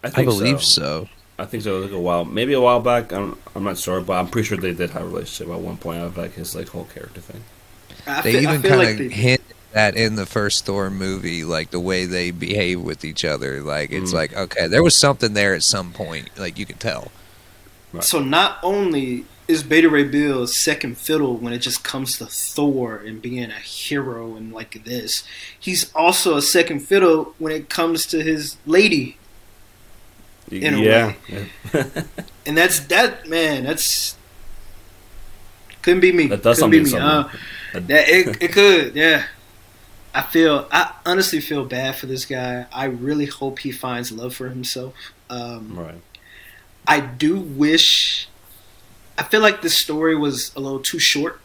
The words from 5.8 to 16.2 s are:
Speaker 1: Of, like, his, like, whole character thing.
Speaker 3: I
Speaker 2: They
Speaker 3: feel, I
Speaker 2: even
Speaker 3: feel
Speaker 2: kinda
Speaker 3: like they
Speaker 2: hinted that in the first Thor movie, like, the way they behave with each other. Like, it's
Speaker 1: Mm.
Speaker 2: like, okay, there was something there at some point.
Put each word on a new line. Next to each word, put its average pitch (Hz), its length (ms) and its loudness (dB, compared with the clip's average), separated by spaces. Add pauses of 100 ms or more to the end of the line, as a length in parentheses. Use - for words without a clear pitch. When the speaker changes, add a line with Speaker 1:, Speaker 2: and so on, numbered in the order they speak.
Speaker 1:
Of, 87 140 -8
like, 87 180 -8
his, 85 200 -12
like, - 140 -10
whole 87 160 -12
character - 360 -16
thing. 110 220 -18 (640)
Speaker 3:
I 143 160 -4
Speaker 2:
They 113 100 4
Speaker 3:
feel, 127 80 6
I - 20 4 (100)
Speaker 2:
even 143 100 0
Speaker 3:
feel 190 100 4
Speaker 2:
kinda 123 140 8
Speaker 3:
like 107 120 0
they - 100 -4
Speaker 2:
hinted 123 360 2 (280)
that 104 240 2
in 110 200 2
the 95 100 -4
first - 380 -2
Thor 98 260 -2
movie, 95 540 -4
like, 80 260 -4
the 87 100 -4
way 92 260 0
they 90 240 -2
behave 90 500 -2
with 78 240 -8
each 80 200 -6
other. 69 380 -4
Like, 73 280 -4
it's 92 220 -4
Speaker 1:
Mm. - 20 -4
Speaker 2:
like, 80 220 -2
okay, 92 320 -4
there 117 140 4
was 170 120 6
something 123 400 2
there 101 200 2
at 80 80 -2
some 90 300 -2
point. 80 460 -10